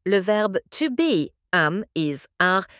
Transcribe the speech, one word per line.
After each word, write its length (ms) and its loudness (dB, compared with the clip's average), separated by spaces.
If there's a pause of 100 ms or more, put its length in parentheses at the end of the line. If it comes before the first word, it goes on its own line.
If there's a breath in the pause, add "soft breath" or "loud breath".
le 160 2
verbe 380 0 (140)
to 180 -2
be, 400 0 (240)
am, 400 2
is, 320 -4 (120)
are, 280 0 (140)